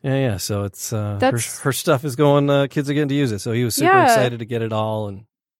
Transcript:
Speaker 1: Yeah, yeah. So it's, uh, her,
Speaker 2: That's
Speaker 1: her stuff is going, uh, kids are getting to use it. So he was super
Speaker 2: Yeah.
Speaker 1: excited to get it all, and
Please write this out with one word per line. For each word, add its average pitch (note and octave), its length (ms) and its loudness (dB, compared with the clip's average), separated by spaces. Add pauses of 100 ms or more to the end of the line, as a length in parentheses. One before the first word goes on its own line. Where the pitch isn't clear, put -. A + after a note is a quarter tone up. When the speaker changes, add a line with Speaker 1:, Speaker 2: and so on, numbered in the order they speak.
Speaker 1:
Yeah, C3+ 140 -2
yeah. C3 200 0
So G2+ 280 -4
it's, - 280 -10
uh, G#2 220 -4
her, G2+ 40 -6
Speaker 2:
That's A#2+ 420 -2
Speaker 1:
her C#3+ 120 0
stuff C#3+ 320 0
is C3 120 -6
going, C#3+ 320 4
uh, C#3 200 2
kids C#3 200 -4
are D3 60 -2
getting D3 140 0
to C3+ 60 -2
use C#3 180 0
it. G2+ 80 -6
So A#2+ 120 -6
he A#2+ 120 0
was A2+ 100 -2
super D#4 160 2
Speaker 2:
Yeah. F#4+ 140 6
Speaker 1:
excited B2+ 360 2
to A#2 40 -8
get A2+ 180 -4
it A2+ 100 -4
all, A2 360 -2
and G2+ 160 -14 (360)